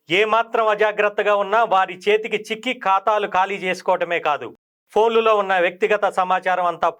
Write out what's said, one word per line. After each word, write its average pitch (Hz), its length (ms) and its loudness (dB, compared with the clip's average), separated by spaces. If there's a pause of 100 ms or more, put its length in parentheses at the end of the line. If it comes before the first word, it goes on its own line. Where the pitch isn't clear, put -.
ఏమాత్రం 220 580 0
అజాగ్రత్తగా 208 680 0
ఉన్నా 202 280 0
వారి 185 360 0
చేతికి 214 460 0
చిక్కి 220 340 -6
ఖాతాలు 202 480 0
ఖాళీ 196 300 -2
చేసుకోవటమే 175 600 -2
కాదు, 139 280 -2 (460)
ఫోన్లలో 226 420 4
ఉన్న 196 240 0
వ్యక్తిగత 185 460 0 (140)
సమాచారం 185 520 0
అంతా 170 180 -2 (100)